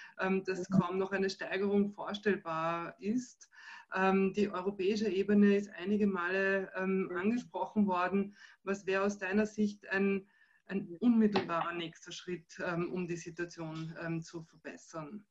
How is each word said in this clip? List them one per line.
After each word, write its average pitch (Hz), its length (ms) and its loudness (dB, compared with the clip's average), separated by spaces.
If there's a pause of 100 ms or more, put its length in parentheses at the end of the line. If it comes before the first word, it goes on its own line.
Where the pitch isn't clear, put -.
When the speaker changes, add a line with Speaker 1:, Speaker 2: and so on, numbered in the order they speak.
(220)
Speaker 1:
ähm, 190 240 2
dass 180 240 -4
Speaker 2:
Mhm. 190 100 6
Speaker 1:
kaum 185 180 2
noch 190 140 -2
eine 196 180 0
Steigerung 196 600 0
vorstellbar 170 1120 -4
ist. 233 480 -4 (440)
Ähm, 190 380 4
die 202 160 2
europäische 202 640 0
Ebene 202 480 6
ist 202 180 -4
einige 202 320 0
Male, 190 680 0
ähm, 190 320 0
Speaker 2:
Mhm. 180 80 -4
Speaker 1:
angesprochen 202 680 0
worden. 185 500 0 (260)
Was 196 220 -4
wäre 190 180 2
aus 202 140 0
deiner 196 280 2
Sicht 208 440 -2
ein, 196 360 0 (420)
ein 196 200 -6 (120)
unmittelbarer 196 720 4
nächster 170 400 -10
Schritt, - 520 -10
ähm, 175 280 -2
um 185 120 -4
die 170 120 -6
Situation, 165 840 -10
ähm, 165 200 -4
zu 170 220 -12
verbessern? - 880 -14